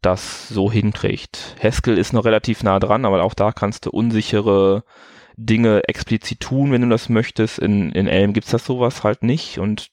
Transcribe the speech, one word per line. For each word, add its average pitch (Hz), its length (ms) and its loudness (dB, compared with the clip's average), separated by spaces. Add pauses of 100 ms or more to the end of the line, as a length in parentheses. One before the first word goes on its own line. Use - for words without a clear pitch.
das - 460 -2
so 101 240 0
hinkriegt. 104 880 -4
Haskell 117 340 2
ist - 160 0
noch 113 120 2
relativ 110 400 0
nah 98 160 4
dran, 123 240 0
aber 98 180 4
auch 95 120 0
da 104 180 0
kannst - 340 -6
du - 40 -6
unsichere 104 920 2 (600)
Dinge 110 460 4
explizit - 520 -4
tun, 139 300 -2
wenn 123 120 2
du 123 80 2
das 110 180 0
möchtest. 113 520 -2
In, 101 320 0
in 95 160 0
Elm 101 260 2
gibt's 110 160 -4
das 117 160 -2
sowas 123 380 -2
halt 107 180 0
nicht - 360 -4
und 107 340 -6